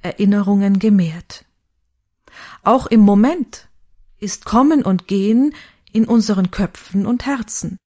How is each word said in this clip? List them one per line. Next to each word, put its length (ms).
Erinnerungen 760
gemehrt. 640
Auch 240
im 140
Moment 680
ist 260
Kommen 380
und 240
Gehen 480
in 140
unseren 440
Köpfen 560
und 200
Herzen. 500